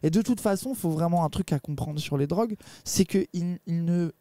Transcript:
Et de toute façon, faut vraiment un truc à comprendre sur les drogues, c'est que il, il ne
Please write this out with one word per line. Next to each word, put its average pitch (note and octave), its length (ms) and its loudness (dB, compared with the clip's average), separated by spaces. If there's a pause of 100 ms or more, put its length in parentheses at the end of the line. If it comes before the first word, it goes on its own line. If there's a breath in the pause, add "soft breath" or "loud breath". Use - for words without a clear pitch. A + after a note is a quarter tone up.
Et D#3 60 4
de G3 120 4
toute A#3+ 180 0
façon, G#3+ 340 0
faut F3+ 160 -2
vraiment E3+ 340 2
un D3+ 60 0
truc - 220 -2
à D3 60 2
comprendre D3 400 -6
sur - 180 -2
les C#3 120 2
drogues, G#3+ 260 0 (300 loud breath)
c'est - 200 4
que F#3+ 280 0
il, F3 340 -2
il E3+ 180 0
ne E3+ 360 2